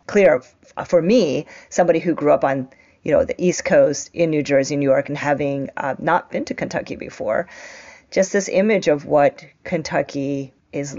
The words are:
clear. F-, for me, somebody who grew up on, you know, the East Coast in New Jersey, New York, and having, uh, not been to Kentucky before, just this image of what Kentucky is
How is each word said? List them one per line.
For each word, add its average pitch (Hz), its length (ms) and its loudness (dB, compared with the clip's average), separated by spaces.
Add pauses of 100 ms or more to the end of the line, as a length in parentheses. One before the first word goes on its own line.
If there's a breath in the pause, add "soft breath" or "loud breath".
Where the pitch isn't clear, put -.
clear. 170 380 4 (340)
F-, - 100 -8
for 175 140 4
me, 165 460 2 (220 loud breath)
somebody 170 300 2
who 160 140 0
grew 147 200 2
up 147 100 2
on, 135 260 0 (340 soft breath)
you - 80 -2
know, 170 120 4
the - 160 -6
East 175 260 0
Coast 147 480 2
in 165 180 0
New 151 100 0
Jersey, 139 340 0
New 143 140 2
York, 139 200 2
and 143 80 -6
having, 139 600 -2
uh, 135 220 -4
not - 320 -2
been 220 140 -6
to 247 100 -6
Kentucky - 400 -6
before, - 520 -6 (640 loud breath)
just - 240 0
this 196 160 -2
image 202 380 0
of 147 180 0
what 143 400 0 (180)
Kentucky 143 880 -6 (200)
is 143 280 -8